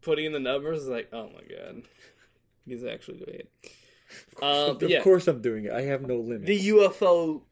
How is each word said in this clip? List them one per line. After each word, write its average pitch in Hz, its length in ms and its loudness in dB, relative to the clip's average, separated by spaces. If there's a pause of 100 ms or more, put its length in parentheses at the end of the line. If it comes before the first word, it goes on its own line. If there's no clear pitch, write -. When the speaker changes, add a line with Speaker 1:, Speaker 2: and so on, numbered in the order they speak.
Speaker 1:
putting 156 240 -2
in 156 60 -4
the 147 60 -4
numbers, 143 480 -4
like, 120 280 -6
"Oh 110 200 -12
my 50 140 -20
god. 50 340 -16 (840)
He's 123 180 -12
actually - 340 -12
doing - 220 -16
it." - 100 -20 (760)
Speaker 2:
Of - 60 -20
course, 143 360 0
Speaker 1:
Um, 143 60 -4
Speaker 2:
of 170 140 0
Speaker 1:
yeah. 160 120 4
Speaker 2:
course 185 260 6
I'm 135 120 0
doing 110 240 -2
it. 110 80 -6
I 120 100 -2
have 135 200 -2
no 127 140 -4
limits. 113 300 -6
Speaker 1:
The 202 100 2
U 202 280 6
F 190 180 0
O 170 500 2